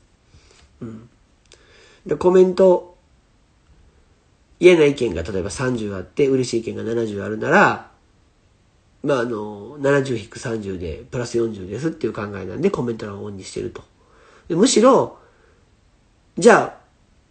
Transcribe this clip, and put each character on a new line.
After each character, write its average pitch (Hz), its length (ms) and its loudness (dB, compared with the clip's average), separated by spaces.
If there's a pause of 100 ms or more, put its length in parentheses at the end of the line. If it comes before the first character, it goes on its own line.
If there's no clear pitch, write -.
(800)
う 127 40 -12
ん。 113 240 -18 (960)
で、 151 100 -4
コ 180 160 2
メ 185 120 8
ン 185 120 2
ト、 185 420 4 (1600)
嫌 175 180 8
な 151 80 6
意 143 100 2
見 117 180 -4
が 82 100 -6
例 95 160 -6
え 85 40 -4
ば 101 60 -6
三 127 280 -4
十 104 160 -8
あ 95 60 -8
っ 90 40 -12
て、 139 240 0
嬉 131 220 0
し 120 80 -2
い - 40 0
意 110 120 -8
見 101 40 -10
が 104 60 -8
七 113 220 -2
十 101 160 -6
あ 101 80 -8
る 107 80 -6
な 117 120 -4
ら、 156 420 2 (1120)
ま 143 120 0
あ、 123 40 0
あ 117 60 -2
の、 107 540 -10
七 139 240 2
十 127 140 -4
引 101 100 -12
く - 120 -18
三 113 220 -6
十 95 180 -8
で、 80 320 -10
プ 135 60 -8
ラ 120 80 -4
ス 117 120 -4
四 113 160 0
十 95 140 -12
で 104 120 -8
す 160 100 -4
っ - 20 -2
て 160 160 -6
い - 20 -4
う 107 40 -8
考 107 100 -8 (140)
え 92 80 -10
な 92 100 -10
ん 123 60 -6
で、 196 100 0
コ 151 100 -4
メ 120 120 -4
ン 110 40 -8
ト 110 80 -12
欄 101 140 -12
を 104 60 -12
オ 104 40 -10
ン 98 80 -14
に 95 60 -16
し - 80 -18
て 107 100 -8
る 104 100 -8
と。 - 120 -20 (640)
で、 165 80 -4
む 202 120 4
し 220 140 0
ろ、 226 360 4 (1200)
じ 185 120 6
ゃ 147 300 4
あ、 - 40 -20 (480)